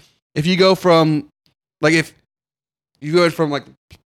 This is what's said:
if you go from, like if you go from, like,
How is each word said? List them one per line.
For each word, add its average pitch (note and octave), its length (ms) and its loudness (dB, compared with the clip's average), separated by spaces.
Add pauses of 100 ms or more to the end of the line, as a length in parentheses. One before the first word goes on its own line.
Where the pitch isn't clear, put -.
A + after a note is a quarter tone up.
(360)
if D3+ 100 -4
you F#3 100 0
go F#3 200 2
from, D#3+ 520 0 (540)
like D#3 120 0
if D#3+ 200 -2 (880)
you D3+ 120 -8
go F3 160 2
from, D#3+ 200 -4
like, C#3 140 -8 (540)